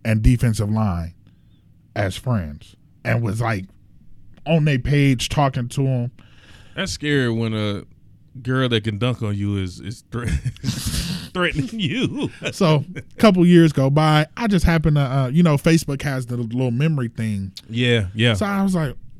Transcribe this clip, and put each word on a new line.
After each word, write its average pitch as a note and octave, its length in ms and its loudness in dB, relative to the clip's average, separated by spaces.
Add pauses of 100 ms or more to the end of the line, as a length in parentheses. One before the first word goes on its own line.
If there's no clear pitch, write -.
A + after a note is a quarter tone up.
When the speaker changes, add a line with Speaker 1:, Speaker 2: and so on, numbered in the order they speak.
Speaker 1:
and A2 180 0
defensive A2+ 480 2
line F#2 440 -2 (840)
as G#2 220 -2
friends E2+ 580 -6 (300)
and A#2 180 0
was, G#2+ 160 -4
like, A2 260 -2 (800)
on D#3 200 2
their C#3 140 2
page C#3 500 2
talking C3 400 0
to C3+ 180 -2
'em. B2 240 -2 (640)
Speaker 2:
That's F#3+ 160 -4
scary C#3 400 0
when A2+ 220 -2
a G#2 300 -4 (580)
girl C3 280 0
that A2+ 140 0
can G#2 140 -4
dunk A#2+ 240 -4
on G#2 160 -4
you G2+ 200 -2
is, F#2 220 -6
is G#2 320 -12
thre-, A#2 160 -8
<laughs> - 360 -4 (680)
threatening F3+ 460 -4
you. F#3 560 -4
<laughs> - 160 -8
Speaker 1:
So, D#3 320 2 (120)
a - 60 -12 (180)
couple F#3 260 6
years E3 260 8
go C3+ 180 0
by. D3+ 360 4 (100)
I A#3 120 -2
just G3 180 2
happen D#3+ 300 2
to, C#3+ 60 2
uh, C3 260 0
you D#3+ 160 4
know, D#3 120 4
Facebook D3+ 460 0
has C3 240 -4
the B2 120 -6
little A#2+ 340 -2
memory C#3 360 0
thing. G#2 460 -6 (160)
Speaker 2:
Yeah, A#2 440 2
yeah. A2+ 200 2
Speaker 1:
So F#2+ 120 0
I - 180 -2
was F#3+ 120 0
like, D3+ 200 -2 (240)